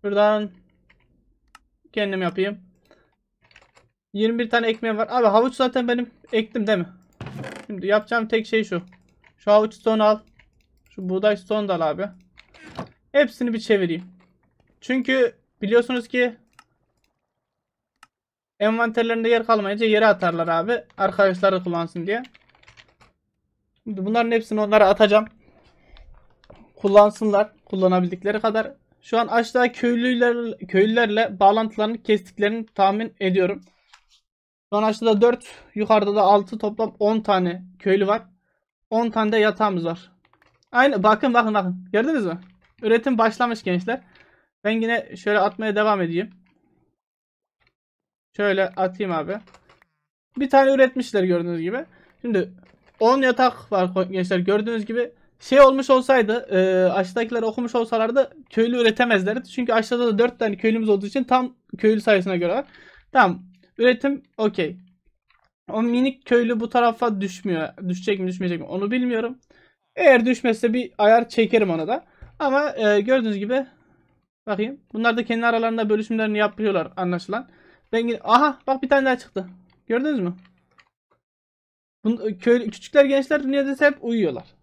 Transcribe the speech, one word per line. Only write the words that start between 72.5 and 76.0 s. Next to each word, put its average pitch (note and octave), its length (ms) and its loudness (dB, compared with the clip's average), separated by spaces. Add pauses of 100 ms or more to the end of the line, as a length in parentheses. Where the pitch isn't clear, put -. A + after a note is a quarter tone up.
e, G#3 240 2
gördüğünüz A3 380 0
gibi B3+ 280 -4 (800)
bakayım. G#3+ 340 -6 (120)
Bunlar A3+ 240 0
da A#3 80 -4
kendi A#3 220 -4
aralarında A3+ 440 0
bölüşümlerini G#3+ 480 -2